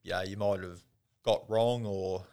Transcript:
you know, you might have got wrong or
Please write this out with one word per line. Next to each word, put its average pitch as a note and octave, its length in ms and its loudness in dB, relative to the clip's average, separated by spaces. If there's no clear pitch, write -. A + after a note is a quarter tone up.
you F2+ 80 -8
know, F2+ 100 0
you F#2+ 160 -8
might G2+ 240 2
have F2+ 180 -12
got - 260 2
wrong A#2 380 2
or F#2+ 460 -4